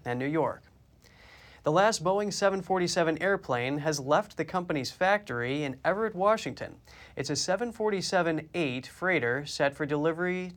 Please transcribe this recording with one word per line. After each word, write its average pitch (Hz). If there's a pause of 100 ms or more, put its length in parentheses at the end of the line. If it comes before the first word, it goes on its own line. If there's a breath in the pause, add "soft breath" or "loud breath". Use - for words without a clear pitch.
and 123
New 131
York. 143 (1000 loud breath)
The 147
last 190
Boeing 196
seven 196
forty-seven 175
airplane 147
has 147
left 147
the 165
company's 170
factory 147
in 131
Everett, 202
Washington. 202 (400 loud breath)
It's 135
a 147
seven 202
forty-seven 180
eight 131
freighter 143
set 143
for 151
delivery 170